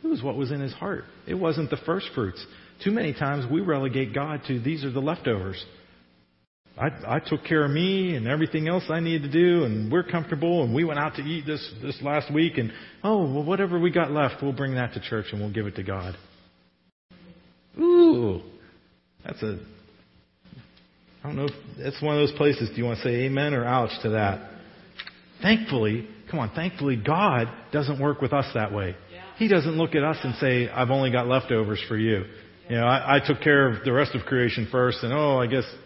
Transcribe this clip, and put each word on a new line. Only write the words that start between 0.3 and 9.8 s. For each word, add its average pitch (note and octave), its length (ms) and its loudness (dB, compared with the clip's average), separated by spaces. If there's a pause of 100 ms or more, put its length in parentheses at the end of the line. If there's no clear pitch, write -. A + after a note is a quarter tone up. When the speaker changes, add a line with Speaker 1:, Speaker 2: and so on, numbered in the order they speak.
Speaker 1:
was C3+ 160 -2
in C#3+ 100 -4
his C3+ 120 -6
heart. - 300 -8 (240)
It - 80 -4
wasn't D#3+ 340 0
the D3 160 -2
first F#3 300 -2
fruits. G2+ 280 -4 (400)
Too F#3+ 60 2
many G#3 240 -2
times C#3 380 -2
we E3+ 100 2
relegate C3+ 540 -2
God C#3+ 320 -4
to, B2+ 120 -2
"These C#3+ 240 -4
are C#3 60 -4
the C3 100 -4
leftovers. A#2 640 -2 (1120)
I, C#3+ 120 -2 (200)
I B2 120 0
took - 240 -4
care D#3 220 2
of C#3 40 0
me F3+ 460 0
and A2+ 120 -4
everything D#3 400 0
else F3 220 -2
I E3 100 0
needed D#3+ 320 -2
to - 0 -
do, E3+ 340 6
and G#2+ 260 -2